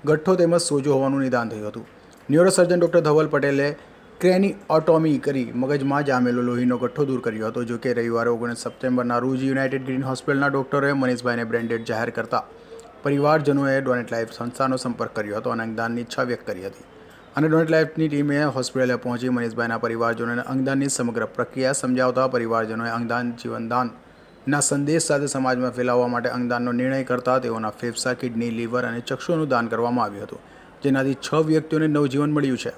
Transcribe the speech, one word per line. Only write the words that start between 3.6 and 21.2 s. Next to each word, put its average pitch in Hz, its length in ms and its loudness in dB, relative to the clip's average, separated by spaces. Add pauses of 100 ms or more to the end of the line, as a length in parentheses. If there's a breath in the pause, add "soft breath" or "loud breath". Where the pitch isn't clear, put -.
ક્રેનિઓટોમી 160 1000 4
કરી 131 360 -2
મગજમાં 139 540 0
જામેલો 123 340 2
લોહીનો 123 360 2
ગઠ્ઠો 123 260 -2
દૂર 131 160 -2
કર્યો 110 280 -4
હતો. 123 160 -4
જો 117 140 -4
કે, 123 160 -2
રવિવારે 117 360 0
ઓગણીસ 117 360 -4
સપ્ટેમ્બરના 120 520 0
રોજ 131 260 0
યુનાઇટેડ 135 420 0
ગ્રીન 131 180 -2
હોસ્પિટલના 139 480 0
ડૉક્ટરોએ 139 400 0
મનીષભાઈને 123 520 0
બ્રેઇન 113 240 -2
ડેડ 117 160 -2
જાહેર 113 260 -2
કરતા 113 320 -4 (600 loud breath)
પરિવારજનોએ 143 760 2
ડોનેટ 123 320 -2
લાઈફ 117 240 -4
સંસ્થાનો 131 400 -2
સંપર્ક 117 400 -6
કર્યો 104 220 -4
હતો 120 160 -4
અને 117 100 -4
અંગદાનની 117 400 -4
ઈચ્છા 131 260 -4
વ્યક્ત - 160 -6
કરી 92 200 -8
હતી. - 200 -14 (500 loud breath)
અને 156 120 4
ડોનેટ 160 260 4
લાઈફની 160 340 2
ટીમે 143 300 0 (200)
હોસ્પિટલે 123 480 0
પહોંચી 123 320 -2
મનીષભાઈના 117 480 -2
પરિવારજનોને 117 680 -2
અંગદાનની 135 420 0
સમગ્ર 117 380 -2